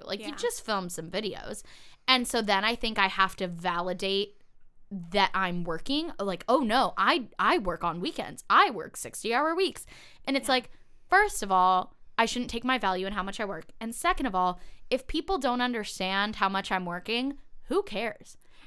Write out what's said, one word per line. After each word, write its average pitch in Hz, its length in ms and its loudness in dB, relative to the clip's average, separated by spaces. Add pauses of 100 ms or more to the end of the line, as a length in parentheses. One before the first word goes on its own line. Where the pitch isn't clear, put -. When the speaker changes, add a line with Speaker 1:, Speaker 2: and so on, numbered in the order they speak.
Speaker 1:
Like, 208 160 -6
you 208 60 -12
Speaker 2:
Yeah. 294 80 -8
Speaker 1:
just - 300 -4
filmed 190 260 -2
some 165 200 -8
videos. - 520 -6 (440)
And 254 200 6
so 240 140 0
then 202 240 2
I 233 100 2
think 220 220 -4
I 196 100 6
have 190 280 2
to 185 120 -4
validate 180 880 -2 (560)
that 185 440 2
I'm 180 280 0
working. 277 540 -2
Like, 190 300 -4
"Oh, 269 140 6
no, 226 360 2
I, 233 300 2 (100)
I 214 220 4
work 180 240 -2
on 170 160 -2
weekends. - 500 -6
I 330 220 8
work 170 260 -10
sixty-hour 269 560 -2
weeks." 349 320 -2 (400)
And 269 120 0
it's 269 100 -2
Speaker 2:
Yeah. 269 60 4
Speaker 1:
like, 254 180 0 (380)
first 392 340 4
of 196 80 -2
all, 185 440 4 (220)
I 226 80 6
shouldn't 240 240 -2
take 233 140 -6
my 254 160 2
value 190 260 0
in 196 80 -4
how 202 80 -2
much 196 180 -6
I 220 60 -4
work. 190 200 -8 (140)
And 226 140 -6
second 339 320 0
of 214 80 -2
all, 180 260 2 (300)
if 254 180 0
people 339 300 0
don't 247 240 0
understand 208 760 -2
how 196 120 2
much 196 220 -2
I'm 185 140 0
working, 226 520 -4 (280)
who 359 180 0
cares? - 540 -8 (300)